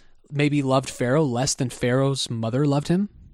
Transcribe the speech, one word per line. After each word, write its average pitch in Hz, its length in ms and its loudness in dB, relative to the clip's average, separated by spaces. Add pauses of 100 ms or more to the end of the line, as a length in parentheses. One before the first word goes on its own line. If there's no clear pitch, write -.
(300)
maybe 147 320 0
loved 131 260 2
Pharaoh 139 360 0
less 123 300 -2
than 127 160 -4
Pharaoh's 135 600 0
mother 113 360 -2
loved 143 220 0
him? 185 200 2 (260)